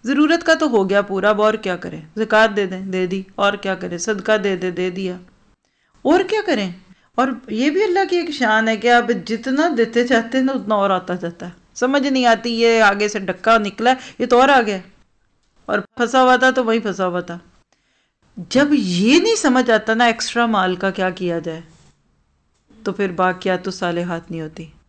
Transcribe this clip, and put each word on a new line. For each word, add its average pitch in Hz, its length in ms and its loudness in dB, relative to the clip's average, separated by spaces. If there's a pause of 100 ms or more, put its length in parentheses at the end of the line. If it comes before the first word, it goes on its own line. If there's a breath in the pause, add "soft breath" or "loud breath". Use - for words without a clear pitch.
ज़रूरत 302 380 2
का 320 120 4
तो 311 140 0
हो 214 160 2
गया 196 180 2
पूरा, 196 280 0
अब 208 100 0
और 214 160 2
क्या 185 200 -6
करें? 165 300 -14 (120)
ज़कात 220 320 2
दे 202 160 -2
दें, 190 240 -10
दे 185 160 -2
दी, 185 200 -6 (120)
और 202 180 0
क्या 190 180 -4
करें? 175 240 -8
सदका 214 400 -2
दे 196 180 -2
दे, 180 140 -4
दे 180 200 -4
दिया, 180 280 -8 (840)
और 349 180 4
क्या 415 200 -2
करें? 202 320 -2 (440 soft breath)
और 254 220 -2 (100)
ये 247 200 0
भी 370 120 0
अल्लाह 381 220 2
की 359 120 -2
एक 339 160 -2
शान 226 360 2
है 220 80 0
कि 220 120 -2
आप 240 220 4
जितना 233 580 -2
देते 233 360 0
जाते 247 340 0
हैं 262 60 2
ना, 269 80 0
उतना 214 240 -2
और 196 160 2
आता 180 240 -2
जाता 170 300 -10
है। 175 100 -18 (180)
समझ 269 320 0
नहीं 262 200 2
आती, 233 240 2
ये 233 300 2
आगे 208 280 2
से 208 120 -6
डक्का 196 380 0
निकला 214 320 0
है, 254 80 2 (220 loud breath)
ये 254 60 0
तो 247 140 4
और 269 100 6
आ 269 120 6
गया, 202 200 -4 (840)
और 208 120 0 (180)
फंसा 247 220 2
हुआ 254 160 6
था 262 140 4
तो 254 140 0
वहीं 226 160 0
फंसा 190 240 -4
हुआ 175 180 -2
था। 175 180 -12 (1120)
जब 294 200 4
ये 214 480 4
नहीं 440 160 2
समझ 254 340 2
आता 220 240 2
ना, 240 120 2
extra 233 400 -2
माल 185 300 0
का 190 140 -2
क्या 185 200 -2
किया 175 300 -4
जाए, 165 240 -10 (1200)
तो 196 80 -4
फिर 190 200 -4
बाकियातुस 185 680 -2
सालिहात 175 500 -6
नहीं 165 100 -8
होती। 156 320 -14 (160)